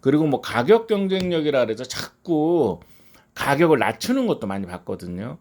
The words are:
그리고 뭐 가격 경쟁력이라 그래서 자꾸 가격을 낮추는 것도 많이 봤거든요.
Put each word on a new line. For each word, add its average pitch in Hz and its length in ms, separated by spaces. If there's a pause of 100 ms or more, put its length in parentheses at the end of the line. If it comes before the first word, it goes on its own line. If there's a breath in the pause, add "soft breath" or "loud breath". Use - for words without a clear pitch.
그리고 151 260
뭐 131 140
가격 208 460
경쟁력이라 180 760
그래서 110 180
자꾸 151 960 (560 soft breath)
가격을 143 440
낮추는 226 480
것도 143 200
많이 98 180
봤거든요. 92 760